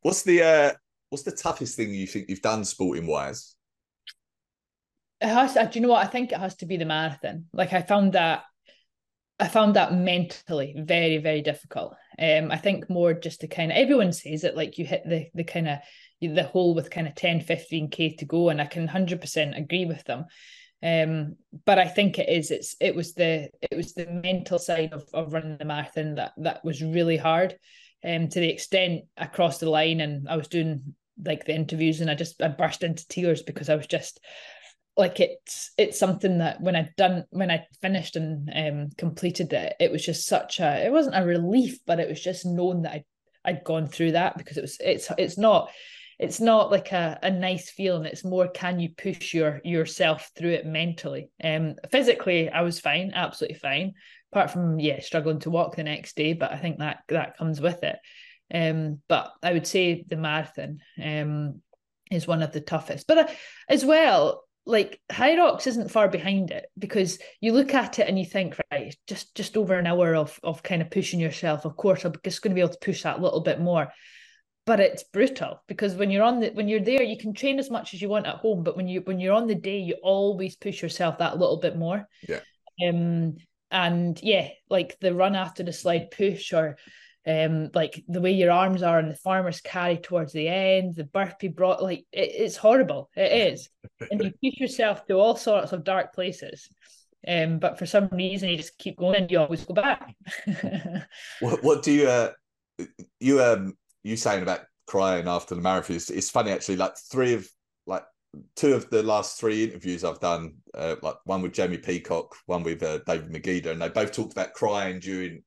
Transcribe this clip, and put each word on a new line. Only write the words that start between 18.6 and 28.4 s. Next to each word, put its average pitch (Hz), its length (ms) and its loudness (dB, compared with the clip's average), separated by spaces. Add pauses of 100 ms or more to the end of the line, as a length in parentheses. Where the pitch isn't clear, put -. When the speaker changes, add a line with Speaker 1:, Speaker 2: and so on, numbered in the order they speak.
Speaker 2:
I 147 60 -2
can 165 200 -6
hundred 180 340 -2
percent 147 360 -4
agree 175 280 -4
with 165 200 -6
them. 127 220 -8 (540)
Um, 160 560 0 (300)
but 196 140 8
I 175 80 4
think 190 320 2
it - 80 -2
is, 160 240 0
it's, - 260 -6
it - 160 2
was 170 200 -6
the, 165 360 0 (100)
it - 160 -6
was - 180 -8
the 170 120 -8
mental 175 540 -4
side 160 320 -2
of, 143 200 -14
of 156 200 -4
running 156 260 -6
the 147 60 -10
marathon 151 500 -6
that, - 220 -6
that - 280 -6
was 156 200 -4
really 165 320 2
hard. 160 400 2 (460)
Um, 165 280 -2
to 180 100 -4